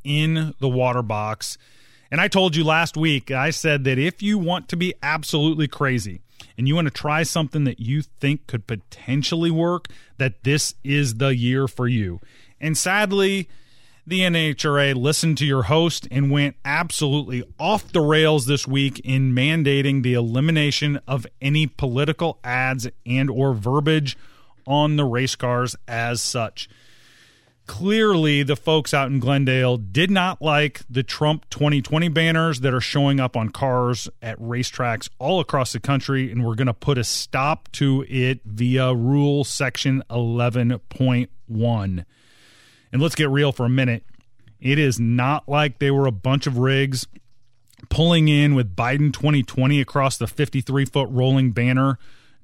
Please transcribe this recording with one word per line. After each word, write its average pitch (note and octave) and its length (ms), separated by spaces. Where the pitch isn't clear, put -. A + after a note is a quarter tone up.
in D#3 560
the C3+ 100
water B2+ 340
box. G#2+ 540
And D3+ 100
I G3 60
told F#3+ 300
you E3 80
last D#3 320
week, D#3 340
I C3+ 200
said D3 340
that C3 140
if D#3+ 220
you G#3 160
want F3 320
to F3 80
be F3+ 240
absolutely D#3 680
crazy G#2+ 520
and B2 100
you D3 60
want E3+ 120
to C3 60
try D#3 300
something D#3 420
that B2 160
you C3+ 220
think - 440
could A2 200
potentially D3 840
work, E3+ 380
that C3 240
this D3 320
is C#3 320
the C3+ 200
year B2+ 300
for B2+ 200
you. G2+ 340
And D3+ 160
sadly, G3 720
the F#3 160
N F3 140
H D#3 300
R C#3+ 120
A C#3 140
listened D3 460
to D3 80
your C3+ 160
host D#3 480
and C#3 200
went C#3+ 320
absolutely C#3+ 800
off G3+ 320
the E3+ 120
rails D#3 420
this C3+ 240
week C3+ 320
in C3 320
mandating C#3 680
the B2 100
elimination C#3+ 960
of C3 180
any D3+ 260
political C#3+ 800
ads B2+ 420
and C3 240
or C3 240
verbiage C#3+ 640
on D3 300
the D3 100
race B2+ 280
cars B2 400
as A#2 320
such. - 480
Clearly, F3+ 760
the C#3+ 140
folks - 360
out C#3 180
in C3+ 100
Glendale B2+ 580
did A2 320
not F#3 320
like D3 480
the B2+ 120
Trump D3+ 460
twenty D3 320
twenty D#3+ 280
banners D#3+ 520
that C3 140
are B2 80
showing C#3 380
up B2+ 180
on A2 100
cars B2 580
at A2+ 180
racetracks A#2+ 680
all E3+ 220
across C3+ 320
the - 80
country, C3+ 500
and A#2+ 140
we're A#2 120
gonna B2+ 180
put C#3 240
a A#2 60
stop - 680
to C3+ 340
it B2+ 380
via B2 480
Rule C#3+ 520
Section C3+ 640
eleven A#2+ 680
point B2 400
one. G#2+ 580
And B2+ 100
let's D#3+ 140
get D3+ 120
real C#3+ 220
for B2 160
a A#2+ 40
minute. B2 340
It C3+ 180
is C3 220
not B2 480
like C#3+ 320
they C#3 100
were C#3 160
a C3 60
bunch C3 340
of B2+ 120
rigs C3+ 500
pulling E3 400
in D3 260
with A2 220
Biden C3+ 340
twenty C#3+ 320
twenty C3 380
across C3+ 380
the A#2 80
fifty-three C#3 580
foot C3+ 240
rolling C3 420
banner. B2+ 480